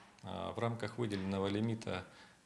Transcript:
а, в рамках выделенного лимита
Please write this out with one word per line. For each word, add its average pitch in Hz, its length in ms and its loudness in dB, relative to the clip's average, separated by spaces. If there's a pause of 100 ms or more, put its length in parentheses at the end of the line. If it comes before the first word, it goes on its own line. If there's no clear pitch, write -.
(240)
а, 92 260 -4
в 90 80 -4
рамках 113 400 0
выделенного 98 480 2
лимита 104 580 2 (420)